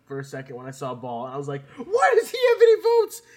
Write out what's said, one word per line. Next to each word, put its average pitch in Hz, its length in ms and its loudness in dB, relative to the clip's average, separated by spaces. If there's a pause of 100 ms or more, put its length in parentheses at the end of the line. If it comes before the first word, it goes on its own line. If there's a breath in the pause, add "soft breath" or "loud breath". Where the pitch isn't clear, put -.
for 139 120 -12
a 135 60 -10
second 135 320 -14
when 127 100 -14
I 131 40 -14
saw 135 240 -10
Ball, 120 320 -10
and 127 80 -12
I - 20 -10
was 143 120 -10
like, 139 140 -8 (140)
"Why 480 420 0
does - 120 0
he 480 80 -8 (100)
have 466 140 4
any 453 200 6
votes? 453 400 0 (140 soft breath)